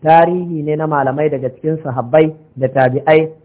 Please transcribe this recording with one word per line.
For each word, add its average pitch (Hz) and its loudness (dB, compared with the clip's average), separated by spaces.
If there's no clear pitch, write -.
Tarihi 170 2
ne 151 -4
na 156 -4
malamai 143 -2
daga 127 -4
cikin 156 -6
sahabbai 139 0
da 127 -2
tabi'ai 143 2